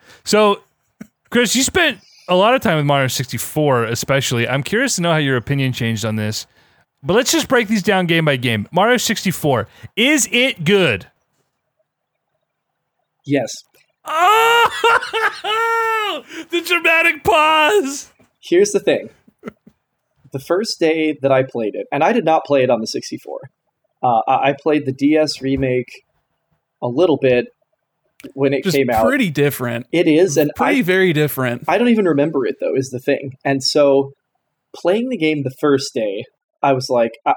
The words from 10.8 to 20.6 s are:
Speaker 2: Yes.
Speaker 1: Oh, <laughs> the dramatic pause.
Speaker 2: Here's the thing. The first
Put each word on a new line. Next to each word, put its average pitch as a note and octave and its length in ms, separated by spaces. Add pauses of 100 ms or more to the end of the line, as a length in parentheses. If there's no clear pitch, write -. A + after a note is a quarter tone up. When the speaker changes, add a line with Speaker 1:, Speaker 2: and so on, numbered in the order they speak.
Speaker 2:
Yes. C3+ 240 (540)
Speaker 1:
Oh, A4+ 2250 (140)
<laughs> D#4+ 120
the E4+ 100
dramatic E4 640
pause. D#4 880 (280)
Speaker 2:
Here's G3 300
the G3 100
thing. D#3+ 300 (1200)
The C#3+ 80
first F#3 400